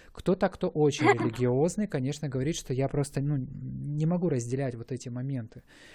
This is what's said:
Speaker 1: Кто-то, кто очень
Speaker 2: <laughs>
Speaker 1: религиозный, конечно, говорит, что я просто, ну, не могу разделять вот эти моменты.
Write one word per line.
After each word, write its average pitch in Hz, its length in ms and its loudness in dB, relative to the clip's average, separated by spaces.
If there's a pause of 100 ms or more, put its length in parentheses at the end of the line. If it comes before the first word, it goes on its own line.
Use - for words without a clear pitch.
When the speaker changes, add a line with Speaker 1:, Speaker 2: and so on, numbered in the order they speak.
(120)
Speaker 1:
Кто-то, - 360 2
кто 185 200 -2
очень 151 400 4
Speaker 2:
<laughs> 403 40 8
Speaker 1:
религиозный, 175 760 2
конечно, 143 400 -4
говорит, 135 280 -2
что - 180 -6
я 135 140 2
просто, 143 320 0
ну, 143 160 0
не 135 680 -4
могу 175 240 2
разделять 127 460 -2
вот 113 160 -10
эти 127 180 -8
моменты. 123 520 -6 (320)